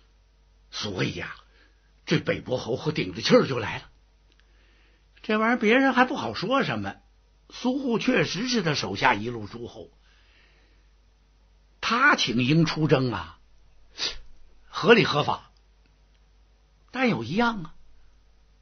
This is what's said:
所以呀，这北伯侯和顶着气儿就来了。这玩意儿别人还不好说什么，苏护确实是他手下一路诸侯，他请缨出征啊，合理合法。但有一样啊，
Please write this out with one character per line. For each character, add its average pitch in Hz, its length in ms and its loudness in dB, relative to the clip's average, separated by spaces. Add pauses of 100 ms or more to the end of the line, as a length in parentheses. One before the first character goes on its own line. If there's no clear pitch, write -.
(720)
所 104 340 -6
以 - 80 -4
呀， 85 240 -12 (680)
这 156 120 2
北 107 220 -4
伯 123 160 -4
侯 123 200 -4
和 - 140 -6
顶 - 240 -6
着 113 60 -8
气 - 140 4
儿 165 120 6
就 123 120 -6
来 104 220 -8
了。 - 100 -20 (1300)
这 214 140 -2
玩 220 140 2
意 - 20 2
儿 247 60 0
别 214 160 4
人 269 180 4
还 247 140 4
不 - 100 -4
好 120 160 -6
说 233 320 -2
什 127 140 -4
么， 98 180 -8 (540)
苏 254 280 -2
护 247 200 0
确 202 260 2
实 202 240 -4
是 240 140 0
他 160 100 0
手 101 240 -4
下 131 160 4
一 107 160 -4
路 117 180 -8
诸 117 220 -14
侯， - 220 -18 (1900)
他 254 340 4
请 123 260 0
缨 156 220 4
出 156 240 0
征 131 240 4
啊， 87 260 -10 (1300)
合 - 260 4
理 170 100 6
合 143 180 0
法。 - 280 -6 (1400)
但 247 200 0
有 117 120 0
一 127 140 -6
样 226 260 0
啊， - 120 -12 (880)